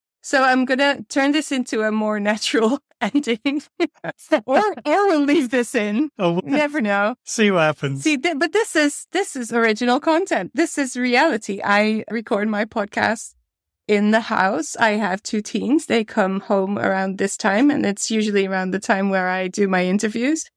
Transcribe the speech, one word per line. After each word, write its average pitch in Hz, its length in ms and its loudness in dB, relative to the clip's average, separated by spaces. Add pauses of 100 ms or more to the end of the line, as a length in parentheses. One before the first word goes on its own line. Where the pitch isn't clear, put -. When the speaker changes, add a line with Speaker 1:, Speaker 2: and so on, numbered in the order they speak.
(220)
Speaker 1:
So 269 200 0
I'm 262 220 4
gonna 269 440 0
turn 285 240 2
this 302 180 -2
into 247 320 -2
a 214 80 0
more 214 300 -2
natural 220 600 0 (100)
<laughs> - 100 -20
ending. 269 680 -2
<laughs> - 60 -20 (760)
Or, 262 120 2 (260)
or 359 240 2
we'll 302 160 2
leave 277 260 2
this 247 240 -2
in. 220 440 0
Speaker 2:
Oh, 175 140 2
well, 175 120 0
Speaker 1:
Never 294 360 0
know. 202 340 0 (100)
Speaker 2:
see 208 260 2
what 185 120 4
happens. 143 400 0
Speaker 1:
See, 302 160 2
th-, 320 200 -2
but 339 140 0
this 427 240 0
is, 294 360 0
this 381 220 -2
is 240 180 -8
original 233 460 2
content. 311 560 0
This 311 240 0
is 269 180 -4
reality. 247 680 0
I 214 460 2
record 214 380 -2
my 214 160 0
podcast 214 720 -4 (540)
in 208 220 2
the 220 100 4
house. 220 560 -2
I 226 160 2
have 202 300 -2
two - 200 -4
teens. 220 440 -2
They 226 180 0
come 196 360 0
home 196 380 -2
around 190 400 -2
this 196 180 -2
time, 220 340 2
and - 160 0
it's 202 240 -4
usually 214 360 0
around 190 260 -2
the 190 60 -2
time 196 320 0
where 185 180 0
I 185 200 -2
do 202 200 0
my 185 160 2
interviews. 226 600 0 (120)